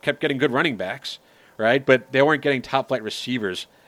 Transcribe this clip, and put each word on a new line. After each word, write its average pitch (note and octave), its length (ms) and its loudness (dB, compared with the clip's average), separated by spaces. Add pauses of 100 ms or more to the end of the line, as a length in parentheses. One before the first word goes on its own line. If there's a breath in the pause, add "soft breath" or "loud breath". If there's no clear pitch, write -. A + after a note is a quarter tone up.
kept C#3+ 180 -2
getting C#3+ 180 -2
good B2+ 140 0
running C#3 240 0
backs, F#2+ 440 -8 (380 soft breath)
right? A#2+ 280 2
But B2+ 260 4
they C3+ 120 4
weren't D3 180 2
getting C3+ 220 0
top-flight B2+ 400 -2
receivers G#2+ 640 -6 (200 soft breath)